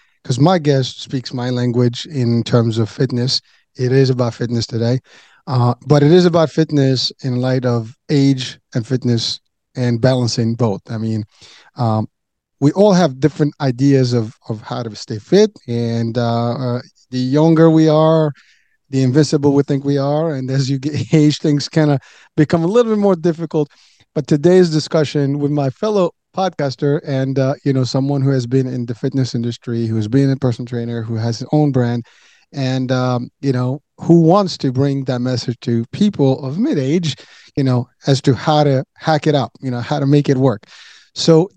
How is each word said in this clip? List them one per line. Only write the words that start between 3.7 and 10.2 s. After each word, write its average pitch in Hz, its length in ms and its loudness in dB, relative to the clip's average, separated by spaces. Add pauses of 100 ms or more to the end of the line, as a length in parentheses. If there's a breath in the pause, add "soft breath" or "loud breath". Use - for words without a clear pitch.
It 127 160 -2
is 135 180 4
about 123 240 -2
fitness 117 320 -4
today, 117 340 -2 (460 soft breath)
uh, 120 300 0 (100)
but 143 160 4
it 147 100 6
is 180 140 6
about 165 240 2
fitness 139 640 0 (100)
in 131 140 -4
light 127 320 -2
of 120 280 -4 (140)
age 139 500 0 (140)
and 120 140 -4
fitness 120 520 -2 (360)
and 120 260 -2
balancing 120 540 0